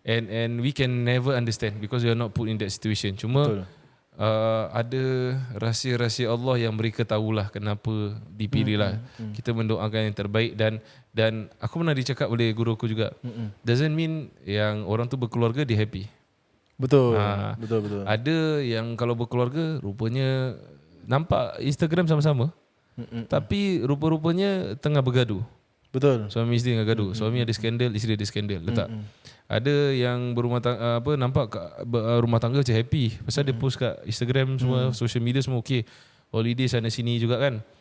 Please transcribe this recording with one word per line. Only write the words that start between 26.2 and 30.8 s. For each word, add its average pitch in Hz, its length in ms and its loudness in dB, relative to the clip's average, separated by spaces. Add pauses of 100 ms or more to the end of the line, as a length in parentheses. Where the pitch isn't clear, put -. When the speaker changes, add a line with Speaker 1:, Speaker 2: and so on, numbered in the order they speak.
Speaker 1:
Suami 117 260 0
isteri 120 220 2
tengah 110 120 2
gaduh. 110 200 2
Speaker 2:
Mm, 92 80 -4
mm, 110 40 -6
Speaker 1:
Suami 113 180 0
Speaker 2:
mm. 123 60 2
Speaker 1:
ada 113 120 0
skandal, 117 360 0
isteri 107 220 0
ada 104 100 0
skandal. 104 380 -4
Letak. 107 260 0
Speaker 2:
Mm, 113 120 -8
mm. 107 60 -10 (400)
Speaker 1:
Ada 123 300 0 (160)
yang 123 280 0 (120)
berumah 120 280 2
tang-, 120 180 0
apa, 117 380 0